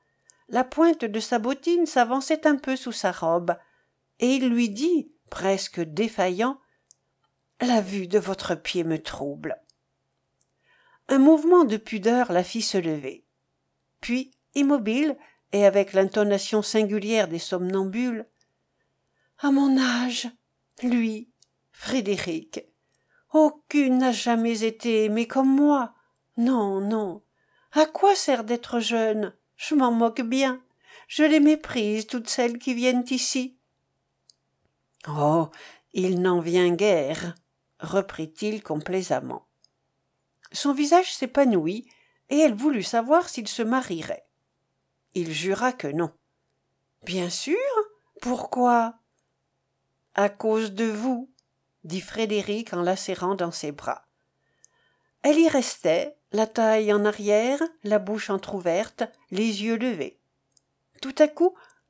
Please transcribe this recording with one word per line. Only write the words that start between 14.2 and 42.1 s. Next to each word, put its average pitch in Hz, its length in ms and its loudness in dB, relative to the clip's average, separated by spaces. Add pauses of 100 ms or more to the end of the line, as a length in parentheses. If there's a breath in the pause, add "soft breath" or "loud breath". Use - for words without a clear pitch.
immobile, 277 600 0 (360 soft breath)
et 202 120 4
avec 196 280 4
l'intonation 202 680 2
singulière 208 680 0
des 165 100 -6
somnambules, « 190 880 -4 (1120)
À 285 120 0
mon 277 280 4
âge, 247 500 -2 (540)
lui, 233 480 -2 (400)
Frédéric, 190 960 -6 (680)
aucune 294 640 2
n'a 254 140 2
jamais 233 500 0
été 220 420 0
aimée 220 220 0
comme 269 220 2
moi. 277 460 4 (420)
Non, 226 440 0
non. 208 420 -4 (500)
À 311 140 4
quoi 392 280 4
sert 254 300 -2
d'être 240 340 -4
jeune ? 220 560 -2 (220)
Je - 180 -6
m'en 269 160 4
moque 233 300 2
bien. 254 420 0 (460 soft breath)
Je - 140 0
les 311 180 6
méprise, 226 680 2
toutes 233 220 -8
celles 240 300 -2
qui 254 160 -4
viennent 247 360 0
ici. » 254 460 -4 (1500)
Oh, 151 400 2 (440 loud breath)
il 185 280 0
n'en 180 200 2
vient 175 340 2
guère, 170 600 0 (460)
reprit-il 190 840 -6
complaisamment. 151 840 -6 (1080)
Son 277 220 -2
visage 311 400 2
s'épanouit, 233 760 0 (380 soft breath)